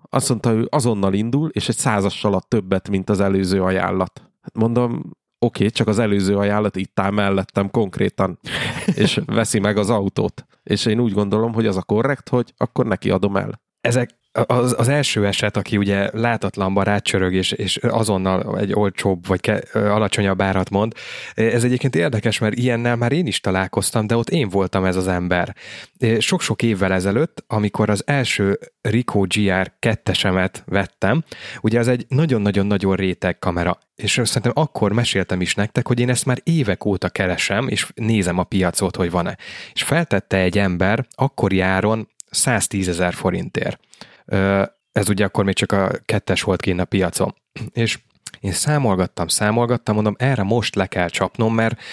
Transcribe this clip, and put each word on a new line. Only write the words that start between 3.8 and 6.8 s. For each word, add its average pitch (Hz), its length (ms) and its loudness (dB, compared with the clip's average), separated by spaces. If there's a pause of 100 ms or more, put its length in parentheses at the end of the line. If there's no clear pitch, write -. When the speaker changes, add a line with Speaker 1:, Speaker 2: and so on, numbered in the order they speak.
Speaker 1:
Hát - 160 -12
mondom, 117 540 0 (280)
oké, 110 300 2
csak - 180 0
az 107 120 2
előző 101 380 2
ajánlat 104 380 0
itt 95 240 -4